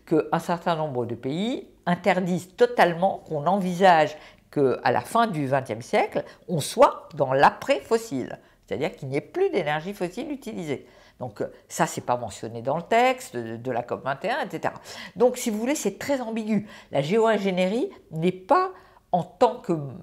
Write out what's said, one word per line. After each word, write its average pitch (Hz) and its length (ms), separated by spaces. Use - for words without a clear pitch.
qu'un 165 320
certain 175 380
nombre 131 320
de 117 80
pays 180 520
interdisent 180 680
totalement 185 720
qu'on 151 200
envisage 180 680
qu'à 127 400
la 120 100
fin 226 240
du 151 220
vingtième 123 340
siècle, - 420
on 185 120
soit - 560
dans 135 180
l'après-fossile, 214 1040
c'est-à-dire 110 280
qu'il 135 120
n'y 135 100
ait 151 40
plus 381 280
d'énergie 170 460
fossile 240 360
utilisée. 196 540
Donc, 120 220
euh, 120 100
ça, 160 200
c'est - 140
pas 123 160
mentionné 117 440
dans 135 160
le 170 60
texte 247 520
de, 113 220
de 120 140
la 117 100
cop 104 220
vingt 135 200
et 185 60
un, 269 160
et 180 60
cetera. 151 240
Donc, 247 200
si - 140
vous 208 80
voulez, 240 160
c'est 202 240
très 277 240
ambigu. 220 460
La 143 100
géo-ingénierie 196 880
n'est 160 200
pas, 185 380
en 175 120
tant 240 320
que - 180